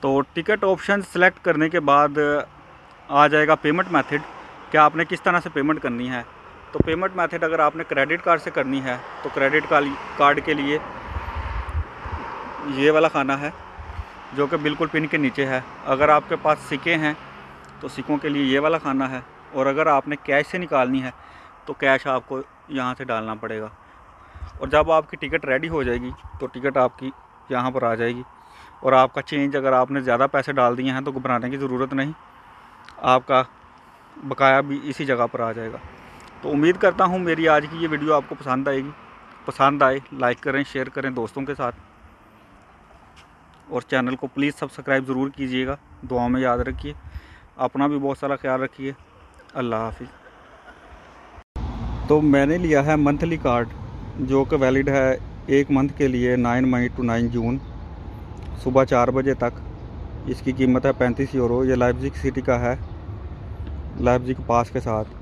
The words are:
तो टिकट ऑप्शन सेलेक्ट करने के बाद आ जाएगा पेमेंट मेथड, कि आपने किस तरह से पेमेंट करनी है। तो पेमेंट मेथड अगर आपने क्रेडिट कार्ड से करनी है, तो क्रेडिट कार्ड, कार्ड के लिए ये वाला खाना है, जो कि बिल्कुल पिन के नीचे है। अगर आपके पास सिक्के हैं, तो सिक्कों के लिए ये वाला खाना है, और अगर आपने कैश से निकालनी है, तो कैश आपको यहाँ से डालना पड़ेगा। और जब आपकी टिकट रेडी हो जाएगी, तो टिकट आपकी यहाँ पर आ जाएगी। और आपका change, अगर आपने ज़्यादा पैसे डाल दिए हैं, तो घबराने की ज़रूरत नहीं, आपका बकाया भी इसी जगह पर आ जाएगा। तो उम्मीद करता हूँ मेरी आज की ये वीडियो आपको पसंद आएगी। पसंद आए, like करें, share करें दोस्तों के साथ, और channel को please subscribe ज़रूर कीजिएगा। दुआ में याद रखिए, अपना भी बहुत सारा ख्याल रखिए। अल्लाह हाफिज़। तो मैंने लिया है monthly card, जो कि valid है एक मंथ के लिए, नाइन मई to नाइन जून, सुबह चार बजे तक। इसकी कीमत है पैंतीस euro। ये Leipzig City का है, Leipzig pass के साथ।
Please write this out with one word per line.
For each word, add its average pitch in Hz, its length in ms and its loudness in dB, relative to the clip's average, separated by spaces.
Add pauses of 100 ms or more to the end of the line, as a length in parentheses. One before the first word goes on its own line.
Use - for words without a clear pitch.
तो 139 180 2
टिकट 202 440 -2
ऑप्शन 196 360 2
सेलेक्ट 185 380 2
करने 160 300 0
के 170 120 0
बाद 147 640 2 (640)
आ 143 180 6
जाएगा 151 260 6
पेमेंट 170 380 0
मेथड, 147 300 0 (500)
कि 156 60 4
आपने 156 260 6
किस 165 180 -6
तरह 175 180 2
से 170 100 -10
पेमेंट 156 300 0
करनी 123 260 -4
है। 123 180 -6 (480)
तो 156 60 -6
पेमेंट 180 380 0
मेथड 170 280 -2
अगर 160 160 0
आपने 151 240 2
क्रेडिट 147 360 0
कार्ड 170 200 2
से 175 100 -8
करनी 135 300 -2
है, 127 200 -6 (240)
तो 143 60 -6
क्रेडिट 143 360 2
कार्ड, 147 220 2 (300)
कार्ड 143 220 6
के 156 140 -2
लिए 143 260 -2 (1900)
ये 139 200 4
वाला 156 180 6
खाना 139 280 0
है, 143 160 -6 (840)
जो 143 100 2
कि 151 100 -2
बिल्कुल 151 320 -2
पिन 156 180 -2
के 156 120 -2
नीचे 139 260 0
है। 131 200 -2 (220)
अगर 139 240 4
आपके 151 260 4
पास 151 220 2
सिक्के 160 360 -2
हैं, 156 220 0 (640)
तो 139 60 -10
सिक्कों 143 300 -4
के 151 100 -2
लिए 143 140 0
ये 135 160 2
वाला 156 200 2
खाना 135 280 -2
है, 127 160 -6 (340)
और 131 100 2
अगर 143 220 2
आपने 143 280 2
कैश 147 300 0
से 185 120 -8
निकालनी 135 420 0
है, 127 120 -8 (540)
तो 139 60 -8
कैश 135 340 2
आपको 131 360 -2 (280)
यहाँ 127 240 -2
से 131 100 -10
डालना 110 300 -4
पड़ेगा। 110 360 -8 (920)
और 135 60 -6
जब 151 220 4
आपकी 156 260 2
टिकट 151 300 -4
रेडी 139 220 0
हो 160 160 0
जाएगी, 123 280 -2 (280)
तो 131 60 -6
टिकट 131 320 -2
आपकी 127 340 0 (400)
यहाँ 127 180 0
पर 127 140 -2
आ 117 100 2
जाएगी। 120 280 -2 (640)
और 131 100 6
आपका 131 260 6
change, 143 360 -2
अगर 135 180 2
आपने 131 280 2
ज़्यादा 127 240 4
पैसे 139 260 0
डाल 123 240 4
दिए 131 140 -2
हैं, 131 140 -4
तो 143 80 -6
घबराने 127 380 -2
की 139 60 -6
ज़रूरत 131 380 -2
नहीं, 135 180 -2 (880)
आपका 127 440 4 (800)
बकाया 135 360 4
भी 139 160 -2
इसी 143 280 -6
जगह 123 220 2
पर 120 140 -4
आ 113 120 -2
जाएगा। 113 280 -10 (600)
तो 143 60 -6
उम्मीद 151 280 4
करता 190 280 4
हूँ 185 140 2
मेरी 165 280 0
आज 151 200 4
की 160 120 -12
ये 165 80 -2
वीडियो 151 280 0
आपको 143 200 0
पसंद 135 340 -2
आएगी। 139 220 -2 (560)
पसंद 143 360 2
आए, 135 180 4 (140)
like 123 240 0
करें, 139 260 -2
share 131 240 -6
करें 135 260 -6
दोस्तों 123 280 -6
के 139 120 -6
साथ, 127 180 -4 (2000)
और 160 100 -4
channel 127 320 0
को 131 120 -10
please 139 280 -2
subscribe 135 500 -2
ज़रूर 135 260 -2
कीजिएगा। 131 480 -4 (260)
दुआ 123 240 -2
में 127 120 0
याद 123 200 2
रखिए, 131 340 -6 (640)
अपना 135 300 0
भी 147 100 0
बहुत 139 200 -2
सारा 139 180 -4
ख्याल 131 240 -2
रखिए। 135 340 -6 (600)
अल्लाह 117 240 -2
हाफिज़। 113 280 -8 (2000)
तो 151 120 4
मैंने 147 380 4
लिया 156 240 2
है 151 140 2
monthly 147 420 0
card, 120 300 0 (480)
जो 135 280 2
कि 135 120 -2
valid 135 320 2
है 131 420 0 (200)
एक 139 200 4
मंथ 139 180 4
के 139 200 0
लिए, 123 280 2
नाइन 123 280 2
मई 123 240 2
to 120 120 -8
नाइन 117 280 0
जून, 120 320 -2 (1040)
सुबह 131 200 6
चार 123 260 4
बजे 131 240 2
तक। 120 180 -2 (760)
इसकी 131 240 -4
कीमत 127 340 2
है 139 60 4
पैंतीस 127 420 0
euro। 123 300 2
ये 131 120 2
Leipzig 123 360 0
City 135 300 -4
का 123 140 2
है, 123 220 -2 (1200)
Leipzig 123 360 2 (100)
pass 117 240 2
के 127 100 -4
साथ। 110 240 -2 (180)